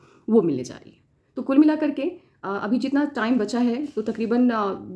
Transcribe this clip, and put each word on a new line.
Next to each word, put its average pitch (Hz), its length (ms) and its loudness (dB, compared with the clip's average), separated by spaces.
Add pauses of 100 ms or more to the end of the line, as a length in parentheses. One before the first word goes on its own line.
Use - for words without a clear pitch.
(280)
वो 214 140 6
मिलने 135 220 -2
जा - 120 -14
रही - 140 -20
है। - 140 -20 (320)
तो 247 60 -6
कुल 269 160 2
मिलाकर 302 320 4
के, 269 120 -6
अ, - 460 -10
अभी 202 300 -2
जितना 269 260 0
टाइम 247 340 -2
बचा 214 200 -2
है 247 280 0
तो 220 160 -6
तकरीबन, 233 480 0
अ, 208 240 -2 (220)